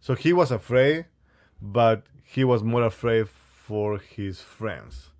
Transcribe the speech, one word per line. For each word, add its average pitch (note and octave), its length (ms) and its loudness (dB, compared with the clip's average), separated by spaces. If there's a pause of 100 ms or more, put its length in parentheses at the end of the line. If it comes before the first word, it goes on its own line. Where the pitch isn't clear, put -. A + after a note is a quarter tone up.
So - 140 -4
he D#3+ 180 0
was F3 180 2
afraid, C3 560 0 (540)
but A2+ 440 0 (200)
he - 200 -2
was B2 180 2
more A#2 220 0
afraid A2+ 440 0
for G#2 720 -8
his G2 420 -12
friends. - 680 -14 (120)